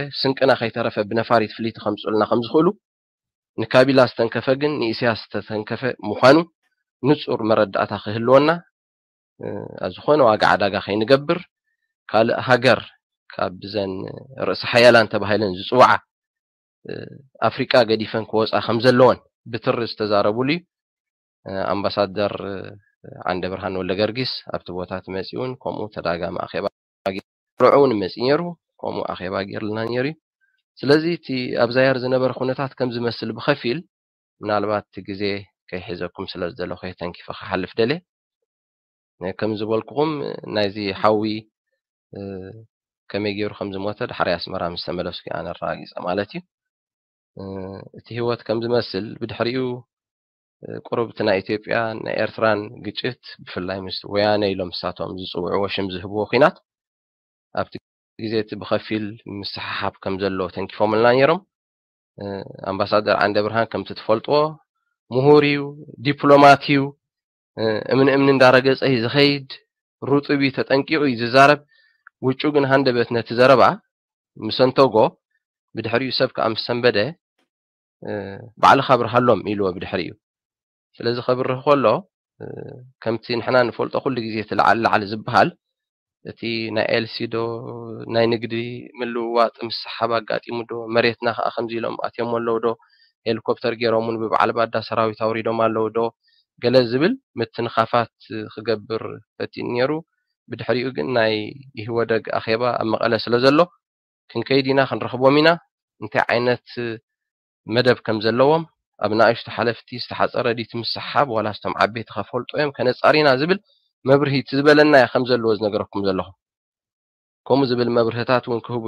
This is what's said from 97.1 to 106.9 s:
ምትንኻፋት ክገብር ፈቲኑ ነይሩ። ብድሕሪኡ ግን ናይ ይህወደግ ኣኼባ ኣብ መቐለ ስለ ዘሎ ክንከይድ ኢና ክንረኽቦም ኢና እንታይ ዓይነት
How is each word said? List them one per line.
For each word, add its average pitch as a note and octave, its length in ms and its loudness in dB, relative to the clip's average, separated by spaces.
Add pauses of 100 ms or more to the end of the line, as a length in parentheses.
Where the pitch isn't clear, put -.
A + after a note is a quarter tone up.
ምትንኻፋት A2+ 800 -2 (360)
ክገብር A2 540 -6 (280)
ፈቲኑ A2+ 380 -8
ነይሩ። B2 220 0 (580)
ብድሕሪኡ A#2 400 -4
ግን C#3+ 220 -6
ናይ A2 220 2 (420)
ይህወደግ A2+ 560 -2
ኣኼባ A2+ 400 -2
ኣብ A2+ 160 -2
መቐለ A2+ 300 0
ስለ A2+ 220 -2
ዘሎ C3+ 200 4 (680)
ክንከይድ C3+ 380 0
ኢና C3+ 180 2
ክንረኽቦም B2 520 2
ኢና D#3 120 6 (520)
እንታይ G#2+ 240 0
ዓይነት A#2+ 420 0 (1000)